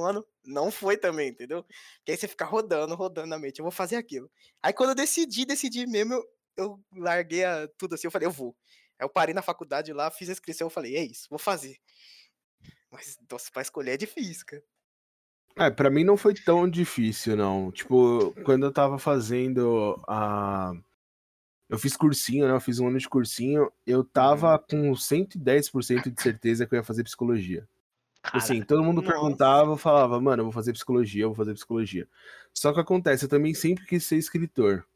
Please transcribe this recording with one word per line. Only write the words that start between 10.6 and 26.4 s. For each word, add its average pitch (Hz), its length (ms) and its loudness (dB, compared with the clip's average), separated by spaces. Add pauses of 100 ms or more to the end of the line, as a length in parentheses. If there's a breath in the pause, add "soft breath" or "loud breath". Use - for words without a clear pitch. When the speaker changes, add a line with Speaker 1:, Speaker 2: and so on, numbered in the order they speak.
Speaker 1:
eu 165 40 -8
falei: 135 260 -8
"É 165 80 -2
isso, - 260 -14
vou 151 80 -10
fazer". 147 380 -6 (1120 soft breath)
Mas, - 280 -18 (120)
nossa, 120 220 -14
pra 127 100 -6
escolher 131 300 -6
é 135 40 0
difícil, 196 500 -8
cara. 147 160 -18 (920)
Speaker 2:
É, 165 140 2
pra 139 200 4
mim 147 140 4
não 202 120 6
foi 208 180 4
tão 175 340 4
difícil, 117 680 0
não. 98 340 0
Tipo, 120 640 4 (100)
quando 135 220 4
eu 139 60 -2
tava 139 260 2
fazendo 123 1080 0
a, 101 640 -2 (960)
eu 110 100 -4
fiz 135 180 -4
cursinho, 143 520 2
né, 131 60 2
eu 131 60 2
fiz 120 200 -4
um 123 80 0
ano 131 100 0
de 131 100 -8
cursinho, 135 640 0 (160)
eu 127 180 2
tava 147 560 4 (120)
Speaker 3:
Uhum. 147 200 2
Speaker 2:
com 127 40 -2
cento 180 400 -2
e - 20 -10
dez 143 320 2
por 131 140 -2
cento 123 260 0
de 117 100 -8
certeza 117 460 0